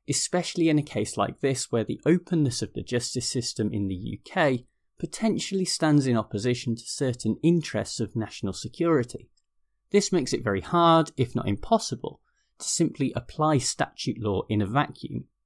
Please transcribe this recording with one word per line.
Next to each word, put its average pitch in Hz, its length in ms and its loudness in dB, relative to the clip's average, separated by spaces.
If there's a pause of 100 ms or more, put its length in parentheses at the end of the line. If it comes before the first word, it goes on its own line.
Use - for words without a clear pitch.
especially - 600 0
in 151 100 4
a 147 40 2
case 110 340 -4
like - 240 -2
this 131 320 -2
where 113 100 2
the - 240 -6
openness 156 560 2
of 104 120 -4
the 107 80 -6
justice 120 460 -4
system 113 440 -2
in 101 160 -2
the 95 80 -4
U 107 280 -8
K 135 420 0 (320)
potentially 190 640 -2
stands 147 420 4
in 120 100 4
opposition 113 600 -2
to - 100 -14
certain 120 560 -2
interests 156 560 0
of 107 160 -4
national 104 380 -4
security. 156 760 -2 (600)
This 196 220 2
makes 151 200 2
it - 120 -2
very 98 160 2
hard, 165 560 4
if - 180 0
not - 140 -2
impossible, - 720 -2 (380)
to - 100 -10
simply - 480 0
apply 151 420 0
statute - 640 -4
law 101 280 0
in 107 140 2
a 98 40 0
vacuum. 127 580 -4 (220)